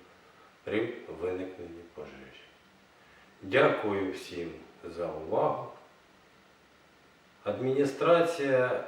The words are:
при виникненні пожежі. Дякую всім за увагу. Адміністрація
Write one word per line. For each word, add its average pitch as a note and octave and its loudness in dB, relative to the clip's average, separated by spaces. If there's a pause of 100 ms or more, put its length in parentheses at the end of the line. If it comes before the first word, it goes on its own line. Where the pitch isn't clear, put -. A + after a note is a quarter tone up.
(640)
при A#2 -2 (280)
виникненні F2+ -6 (120)
пожежі. C2+ -16 (1000)
Дякую G2 2
всім E2+ -8 (320)
за - -6
увагу. - -2 (1700)
Адміністрація C#3 2